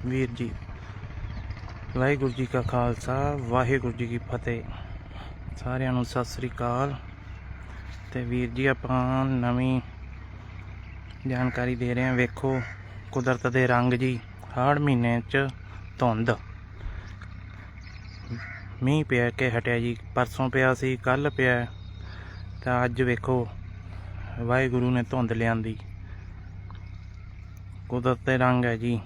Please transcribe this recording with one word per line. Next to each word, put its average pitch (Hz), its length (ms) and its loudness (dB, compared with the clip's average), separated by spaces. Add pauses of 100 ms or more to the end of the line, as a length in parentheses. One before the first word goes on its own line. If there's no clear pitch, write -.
ਵੀਰ 127 260 2
ਜੀ, 120 200 -4 (1500)
ਵਾਹਿਗੁਰੂ 135 340 4
ਜੀ 123 140 0
ਕਾ 127 160 0
ਖਾਲਸਾ, 131 760 0
ਵਾਹਿਗੁਰੂ 123 540 2
ਜੀ 120 140 -2
ਕੀ 120 100 -2
ਫਤਿਹ। 117 460 -4 (920)
ਸਾਰਿਆਂ 127 360 0
ਨੂੰ 123 120 2
ਸਤਿ 123 180 0
ਸ੍ਰੀ 123 260 -4
ਅਕਾਲ। 127 460 0 (1200)
ਤੇ 127 80 -2
ਵੀਰ 123 280 0
ਜੀ, 127 160 0
ਆਪਾਂ 127 600 4
ਨਵੀਂ 127 560 4 (1500)
ਜਾਣਕਾਰੀ 123 480 2
ਦੇ 120 180 0
ਰਹੇ 123 100 2
ਹਾਂ। 127 100 4
ਵੇਖੋ 127 480 2 (500)
ਕੁਦਰਤ 127 360 2
ਦੇ 127 200 6
ਰੰਗ 123 260 6
ਜੀ, 123 260 2 (380)
ਹਾੜ 139 220 6
ਮਹੀਨੇ 120 500 4
'ਚ 139 180 2 (520)
ਧੁੰਦ। 117 320 4 (2500)
ਮੀਂਹ 147 220 4
ਪਿਆ 120 240 4
ਕੇ 123 220 0
ਹਟਿਆ 120 280 2
ਜੀ, 117 180 0 (180)
ਪਰਸੋਂ 127 340 2
ਪਿਆ 131 240 6
ਸੀ, 131 240 0
ਕੱਲ੍ਹ 131 320 2
ਪਿਆ, 123 380 4 (960)
ਤਾਂ 123 220 4
ਅੱਜ 123 160 0
ਵੇਖੋ 123 460 2 (920)
ਵਾਹਿਗੁਰੂ 123 520 4
ਨੇ 123 120 4
ਧੁੰਦ 120 280 2
ਲਿਆਂਦੀ। 113 480 2 (2000)
ਕੁਦਰਤ 123 360 2
ਦੇ 131 120 4
ਰੰਗ 123 280 6
ਹੈ 117 120 2
ਜੀ। 117 280 2